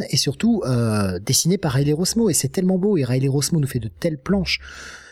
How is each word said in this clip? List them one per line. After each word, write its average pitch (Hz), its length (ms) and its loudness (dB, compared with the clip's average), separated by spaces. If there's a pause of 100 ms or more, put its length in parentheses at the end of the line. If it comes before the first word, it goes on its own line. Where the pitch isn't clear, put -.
et 151 80 0
surtout, 208 480 0
euh, 107 540 0
dessiné 160 400 2
par 156 140 -2
Riley 143 200 2
Rossmo. 185 340 0
Et 165 60 2
c'est - 160 0
tellement 185 300 0
beau. 202 180 2
Et 135 80 0
Riley 131 220 2
Rossmo 143 320 0
nous 139 80 0
fait - 100 -2
de 113 100 -4
telles 151 320 -4
planches. 185 400 -2 (520)